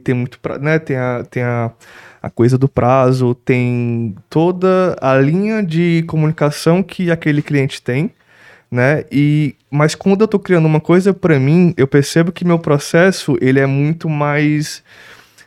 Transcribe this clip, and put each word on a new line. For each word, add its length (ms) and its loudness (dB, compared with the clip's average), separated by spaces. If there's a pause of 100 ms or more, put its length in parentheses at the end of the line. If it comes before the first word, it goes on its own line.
tem 100 0
muito 240 -6
pra... 200 -8
né, 200 0
tem 180 -6
a, 320 -4
tem 140 -6
a, 280 -4 (520)
a 80 -8
coisa 280 2
do 100 2
prazo, 640 0
tem 800 -2 (140)
toda 720 0
a 160 2
linha 460 0
de 440 0
comunicação 760 0
que 280 -4
aquele 300 -2
cliente 400 -4
tem, 300 -4 (600)
né? 400 0
E, 440 0 (160)
mas 240 0
quando 280 0
eu 60 2
tô 100 0
criando 280 2
uma 140 2
coisa 340 2
pra 260 2
mim, 360 4
eu 120 2
percebo 440 2
que 120 -8
meu 140 2
processo, 840 0
ele 180 2
é 80 2
muito 420 -2
mais, 760 -2 (640)